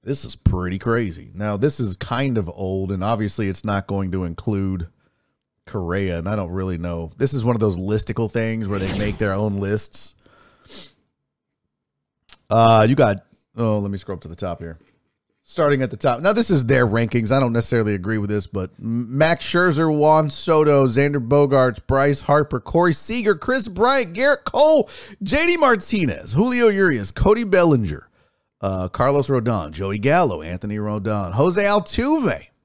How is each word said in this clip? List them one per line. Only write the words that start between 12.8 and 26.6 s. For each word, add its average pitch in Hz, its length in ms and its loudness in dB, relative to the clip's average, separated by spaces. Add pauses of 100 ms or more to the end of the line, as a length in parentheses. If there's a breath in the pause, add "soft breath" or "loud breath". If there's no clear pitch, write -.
you 123 80 4
got, 110 300 2 (320)
oh, 110 220 0
let 101 120 -4
me 98 60 -6
scroll 95 200 -10
up 73 60 -14
to - 60 -16
the 82 80 -16
top 90 220 -6
here. 82 180 -14 (680)
Starting 143 360 0
at 131 100 -2
the - 60 -12
top. 123 240 0
Now, 196 140 2
this 226 160 0
is 135 160 2
their 127 200 4
rankings. 113 460 0
I 139 80 4
don't 120 140 0
necessarily 117 400 0
agree 101 240 -4
with 101 100 -4
this, 104 180 -2
but 92 320 -6
M-, 117 380 -6
Max 160 300 2
Scherzer, 165 480 2
Juan 156 340 4
Soto, 151 580 4
Xander 139 400 0
Bogaerts, 135 600 2
Bryce 139 340 2
Harper, 143 400 0
Corey 170 320 2
Seager, 214 420 -2
Chris 240 320 -2
Bryant, 220 460 0
Garrett 262 320 0
Cole, 302 460 4 (320 loud breath)
J 294 240 0
D 349 100 2
Martinez, 190 760 0
Julio 240 340 4